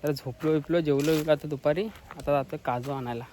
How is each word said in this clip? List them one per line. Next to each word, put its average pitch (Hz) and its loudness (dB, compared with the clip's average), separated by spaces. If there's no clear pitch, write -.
तर 147 2
झोपलो 139 -2
बिपलो, 160 2
जेवलो 147 2
बिवलो 151 2
आता 147 0
दुपारी. 151 0
आता - -4
जातो 139 -2
काजू 127 -2
आणायला. 120 -6